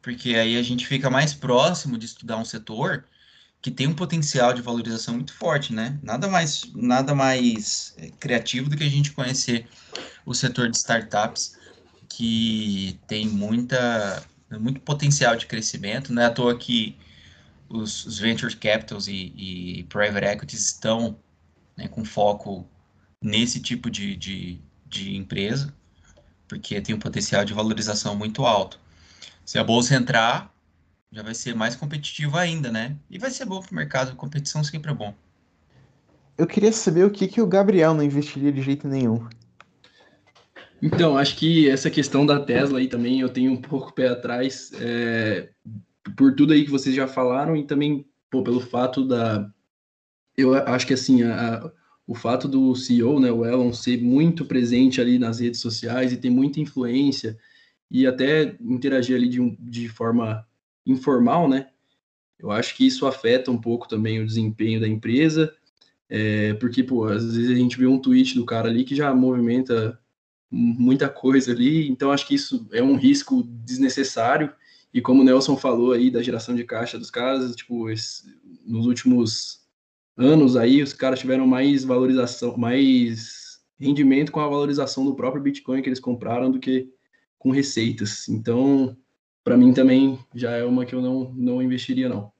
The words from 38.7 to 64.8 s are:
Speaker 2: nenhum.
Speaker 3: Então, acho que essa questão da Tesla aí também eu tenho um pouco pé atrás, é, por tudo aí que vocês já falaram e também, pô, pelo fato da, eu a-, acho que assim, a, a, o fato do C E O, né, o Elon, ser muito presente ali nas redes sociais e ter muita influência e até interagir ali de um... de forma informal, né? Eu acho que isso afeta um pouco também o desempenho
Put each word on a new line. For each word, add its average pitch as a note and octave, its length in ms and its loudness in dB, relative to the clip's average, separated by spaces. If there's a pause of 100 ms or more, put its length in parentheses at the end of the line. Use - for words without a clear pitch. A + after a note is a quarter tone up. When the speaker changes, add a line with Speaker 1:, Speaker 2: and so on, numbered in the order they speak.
Speaker 2:
nenhum. A#2 400 -2 (1500)
Speaker 3:
Então, D#3 360 2
acho C#3 200 0
que D#3+ 340 4
essa C3 200 0
questão C#3 360 2
da C#3+ 120 4
Tesla C#3 400 0
aí C3 80 0
também B2+ 340 -2
eu B2+ 80 -2
tenho B2+ 240 0
um A#2+ 80 -4
pouco - 320 -8
pé B2+ 160 0
atrás, B2 680 -4
é, A2+ 720 -2 (680)
por C3+ 180 6
tudo D3 180 4
aí D3 120 6
que C#3+ 60 -6
vocês C3+ 240 0
já C3+ 140 -2
falaram C3+ 480 0
e D3 80 -4
também, C#3+ 420 -2 (240)
pô, B2+ 120 0
pelo A#2+ 180 0
fato B2+ 460 -2
da, A2+ 420 -2 (880)
eu C3 180 4
a-, C3+ 200 0
acho B2 120 -2
que C3+ 80 2
assim, B2+ 280 4
a, A#2 340 -2
a, A2+ 160 -12 (340)
o A#2 80 -10
fato B2+ 320 -4
do C3 280 2
C A#2+ 200 0
E A#2 80 4
O, C#3 160 2
né, B2+ 120 4
o A#2 140 0
Elon, A#2+ 280 0
ser A#2+ 300 -2
muito D3+ 420 2
presente B2+ 560 2
ali B2 180 4
nas A2+ 220 -2
redes A#2 200 -4
sociais B2 520 -4
e B2 40 -4
ter B2 140 -2
muita C#3+ 300 2
influência C3 800 -2 (520)
e C3 160 4
até C3+ 540 2
interagir B2+ 560 0
ali B2 120 2
de B2 120 -2
um... B2 180 0
de A#2+ 300 -10
forma A2+ 580 -2 (380)
informal, C3 640 2
né? C3+ 200 0 (720)
Eu G#2 140 -6
acho A2+ 240 -2
que C3 100 4
isso C3 200 2
afeta B2+ 440 0
um A#2 100 0
pouco A#2+ 280 -4
também A2 320 -2
o A2 60 -4
desempenho A2 540 0